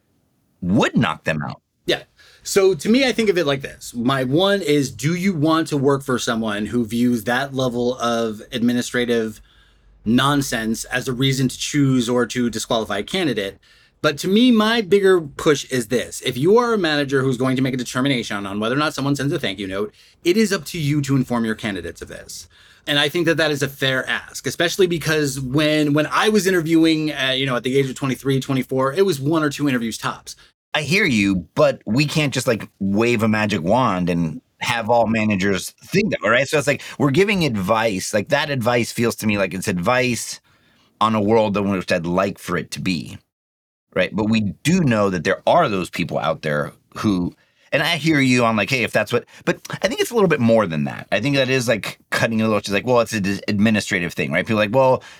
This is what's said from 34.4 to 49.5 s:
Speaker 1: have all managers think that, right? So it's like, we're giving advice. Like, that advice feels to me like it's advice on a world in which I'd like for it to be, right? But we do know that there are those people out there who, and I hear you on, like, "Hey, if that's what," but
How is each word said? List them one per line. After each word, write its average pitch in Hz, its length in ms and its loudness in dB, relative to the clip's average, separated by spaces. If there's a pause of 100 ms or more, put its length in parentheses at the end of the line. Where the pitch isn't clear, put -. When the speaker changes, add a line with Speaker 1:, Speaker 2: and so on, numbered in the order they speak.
Speaker 1:
have 117 300 -4
all 117 180 4
managers 104 640 0
think 196 400 -2
that, 95 160 -2
right? 123 200 2
So 156 100 0
it's 131 100 0
like, 127 140 0 (160)
we're 139 140 2
giving 190 320 2
advice. 107 720 0
Like, 104 160 -2
that 147 200 0
advice 123 420 0
feels 117 260 0
to 107 100 -4
me 104 100 2
like 95 160 -2
it's 95 140 -6
advice 113 720 -2 (640)
on 110 140 2
a 107 60 2
world 104 360 2
in 101 120 0
which 92 220 -2
I'd 90 140 0
like 87 340 -2
for 90 180 -4
it - 140 -6
to - 100 -10
be, 80 360 -4 (760)
right? 90 220 0
But 107 140 0
we 110 240 0 (100)
do 180 180 4
know 110 280 2
that 90 160 -2
there 95 200 -2
are 147 220 4
those 95 220 -2
people 73 280 -4
out 78 260 -4
there 73 280 -4 (240)
who, 92 400 -2 (380)
and 147 100 0
I 147 140 0
hear 147 240 2
you 127 240 4
on, 113 100 2
like, 104 140 0
"Hey, 127 140 0
if 98 100 -4
that's 110 180 0
what," 120 140 -2 (180)
but - 160 -2 (220)